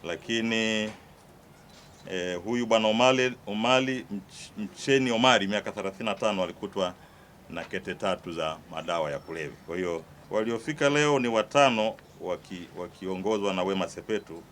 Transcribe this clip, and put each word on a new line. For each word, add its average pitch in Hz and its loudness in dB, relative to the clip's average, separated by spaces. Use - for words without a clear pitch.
Lakini, 110 0
eh, 90 -4
huyu 120 -2
bwana 110 6
Omali, 127 4
Omali 127 0
Mch-, - -12
Mcheni 131 0
Omari, 113 6
miaka 101 -2
thelathini 101 -6
na 101 -2
tano, 98 0
alikutwa 92 -4
na 82 -8
kete 92 -8
tatu 92 -4
za 80 -4
madawa 80 -4
ya 69 -6
kulevya. 80 -10
Kwa 82 -8
hiyo 87 -4
waliofika 117 -2
leo 147 2
ni 120 0
watano 113 4
waki-, 87 -8
wakiongozwa 95 -2
na 92 0
Wema 95 0
Sepetu. 87 -8